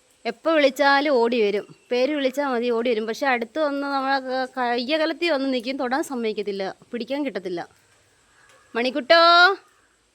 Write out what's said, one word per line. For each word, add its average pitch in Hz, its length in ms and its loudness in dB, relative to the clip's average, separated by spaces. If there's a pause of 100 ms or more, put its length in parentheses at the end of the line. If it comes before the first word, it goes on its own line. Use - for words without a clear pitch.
(300)
എപ്പോൾ 311 260 -2
വിളിച്ചാലും 285 640 4
ഓടി 233 240 2
വരും, 202 200 0 (260)
പേര് 254 280 0
വിളിച്ചാൽ 277 340 -2
മതി 240 240 -2
ഓടി 240 160 0
വരും. 220 180 -2
പക്ഷെ 226 240 -4
അടുത്ത് 233 320 -4
വന്ന് 285 280 -4
നമ്മളെ 269 320 0
ക-, 254 300 -4
കയ്യകലത്തി 269 760 -2
വന്ന് 269 200 -2
നിൽക്കും, 254 260 -4
തൊടാൻ 262 300 -2
സമ്മതിക്കത്തില്ല, 208 540 -4 (260)
പിടിക്കാൻ 240 360 -6
കിട്ടത്തില്ല. 185 340 -8 (1160)
മണിക്കുട്ടോ, 262 460 2 (920)